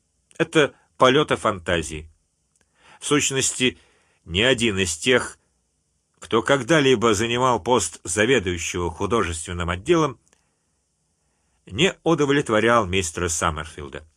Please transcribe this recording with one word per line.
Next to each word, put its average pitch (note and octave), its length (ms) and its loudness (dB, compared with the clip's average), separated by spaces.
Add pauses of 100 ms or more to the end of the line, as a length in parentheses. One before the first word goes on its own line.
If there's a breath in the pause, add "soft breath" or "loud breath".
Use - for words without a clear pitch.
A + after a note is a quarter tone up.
(380)
это D#3+ 360 0 (240 soft breath)
полёта C3 400 4
фантазии. E2 720 -4 (880 soft breath)
В - 60 -18
сущности, C3 720 0 (480 soft breath)
ни F2 160 -2
один A#2 360 2
из F#2+ 200 -2
тех, - 400 0 (840)
кто A2+ 240 -2
когда-либо C3 720 2
занимал A#2 440 0
пост A#2 440 -2
заведующего F#2 880 -2
художественным F2 800 -4
отделом, C3+ 480 0 (1500)
не C#3+ 380 -2
удовлетворял A#2+ 840 2
мистера F2+ 420 -4
Саммерфилда. D2+ 880 -6